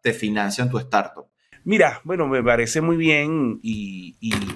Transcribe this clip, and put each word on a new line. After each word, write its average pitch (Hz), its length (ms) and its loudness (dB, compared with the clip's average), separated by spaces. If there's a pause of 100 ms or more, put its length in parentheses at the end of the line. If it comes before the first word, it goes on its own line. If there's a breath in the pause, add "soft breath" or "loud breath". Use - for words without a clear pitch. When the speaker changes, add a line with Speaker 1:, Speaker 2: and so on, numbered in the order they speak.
Speaker 1:
te 117 100 0
financian 107 560 -2
tu 123 100 -2
startup. - 480 -4 (380 soft breath)
Speaker 2:
Mira, 175 400 4
bueno, 165 240 -2
me 131 140 0
parece 117 380 2
muy 165 160 2
bien 151 680 0
y, 98 580 -8
y, 110 120 -4 (240)